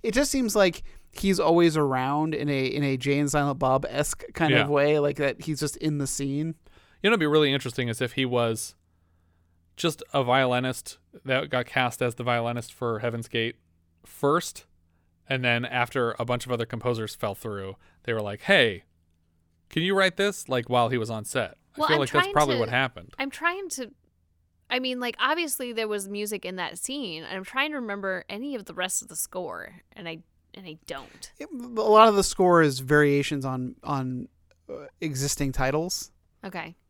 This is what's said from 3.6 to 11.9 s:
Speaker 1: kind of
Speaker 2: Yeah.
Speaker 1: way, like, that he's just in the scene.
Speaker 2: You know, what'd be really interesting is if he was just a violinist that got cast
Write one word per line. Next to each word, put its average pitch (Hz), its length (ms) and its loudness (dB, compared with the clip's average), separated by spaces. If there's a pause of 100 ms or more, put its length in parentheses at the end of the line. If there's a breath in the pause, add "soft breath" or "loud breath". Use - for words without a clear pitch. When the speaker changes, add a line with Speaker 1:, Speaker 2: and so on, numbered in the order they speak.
Speaker 1:
kind 156 200 2
of 123 60 6
Speaker 2:
Yeah. 110 80 2
Speaker 1:
way, 147 320 4
like, 143 180 2
that 139 240 -2
he's 151 180 -4
just 147 180 -2
in 151 200 -2
the 139 100 -2
scene. 147 480 -4 (460 soft breath)
Speaker 2:
You 202 80 4
know, 233 40 6
what'd 220 60 2
be 156 80 2
really 147 260 6
interesting 127 360 -2
is 110 120 -4
if 123 120 -2
he 131 120 0
was 117 500 0 (1000)
just - 260 -2 (120)
a 139 100 2
violinist 127 760 0 (280)
that 131 240 0
got 123 160 0
cast 127 360 -2